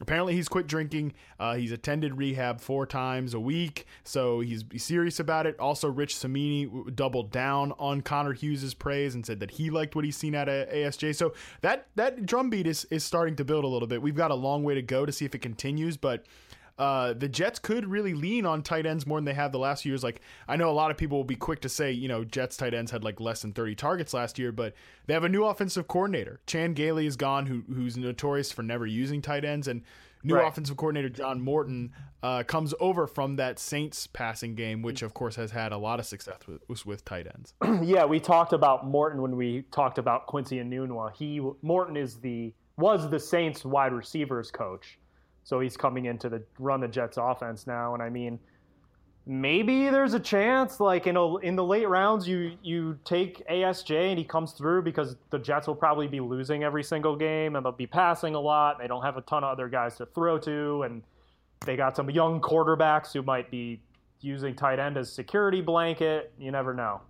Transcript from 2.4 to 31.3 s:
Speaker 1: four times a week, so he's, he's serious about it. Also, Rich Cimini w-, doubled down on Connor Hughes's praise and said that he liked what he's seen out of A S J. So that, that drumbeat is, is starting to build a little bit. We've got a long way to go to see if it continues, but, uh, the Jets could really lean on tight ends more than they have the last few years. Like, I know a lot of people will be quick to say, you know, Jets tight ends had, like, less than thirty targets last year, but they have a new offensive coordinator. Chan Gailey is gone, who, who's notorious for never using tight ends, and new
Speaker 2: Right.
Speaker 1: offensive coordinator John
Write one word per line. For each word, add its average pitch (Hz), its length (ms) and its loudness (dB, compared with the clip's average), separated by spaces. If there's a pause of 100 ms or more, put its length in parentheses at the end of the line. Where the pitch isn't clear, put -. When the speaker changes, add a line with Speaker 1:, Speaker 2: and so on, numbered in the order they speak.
Speaker 1:
four 135 260 -2
times 127 480 -4
a 113 60 -2
week, 151 460 -2 (180)
so 123 380 0
he's, 113 320 -4
he's 117 100 -8
serious 170 380 0
about 160 240 2
it. 160 120 -2
Also, 147 300 0
Rich 143 300 -2
Cimini 143 480 -2
w-, 120 260 -8
doubled 123 400 -2
down 139 480 0
on 143 220 -2
Connor 143 320 0
Hughes's 135 400 -4
praise 143 420 -2
and 117 100 -6
said 107 140 -6
that 104 120 -6
he 156 180 -4
liked 156 260 -2
what 151 80 0
he's 147 140 -4
seen 151 180 -2
out 143 140 0
of 135 180 0
A 147 160 0
S 143 140 -2
J. 151 160 0
So 160 200 2 (280)
that, 220 340 0
that 240 300 0
drumbeat 226 420 2
is, 156 180 -2
is 156 200 -2
starting 160 320 0
to 143 80 -2
build 151 180 2
a 139 40 2
little 120 200 0
bit. 120 140 -2
We've 147 140 0
got 160 160 4
a 135 40 2
long 139 280 0
way 147 100 0
to 135 80 0
go 131 240 0
to 143 80 0
see - 100 -6
if 139 100 -4
it 127 60 -6
continues, 143 560 -4
but, 123 300 -2 (540)
uh, 131 340 2
the 131 140 -4
Jets 165 300 -2
could 214 300 -2
really 196 260 -2
lean 190 320 -2
on 156 160 0
tight 160 240 -2
ends 156 220 -2
more 151 100 0
than 151 80 -2
they 143 80 0
have 143 180 0
the 131 60 -2
last 135 240 -2
few 139 100 -2
years. 131 120 -2
Like, 120 180 -4 (260)
I 147 100 0
know 165 120 4
a 151 40 4
lot 156 180 4
of 147 60 -6
people 143 200 0
will 135 80 0
be 127 100 -4
quick - 260 -4
to 131 80 -6
say, 143 220 -2
you 127 160 -4
know, 113 160 -2
Jets 123 320 -4
tight 120 200 -2
ends 117 160 -4
had, 113 120 -4
like, 107 160 -4
less 113 220 -2
than 107 100 -6
thirty 107 220 -2
targets 160 400 -2
last 120 240 -4
year, 123 140 -2
but 113 240 -4 (320)
they 151 80 2
have 165 80 2
a 175 60 4
new 202 140 4
offensive 196 440 0
coordinator. 180 580 0
Chan 165 300 0
Gailey 156 320 2
is 139 80 -2
gone, 139 320 0
who, 123 160 -2 (100)
who's 123 240 -2
notorious 135 540 -2
for 117 100 -8
never 117 240 -4
using 135 380 -2
tight 147 200 -2
ends, 147 240 -4
and 120 140 -4 (400)
new 147 140 4
Speaker 2:
Right. 139 120 8
Speaker 1:
offensive 143 300 -4
coordinator 147 320 0
John 131 320 -4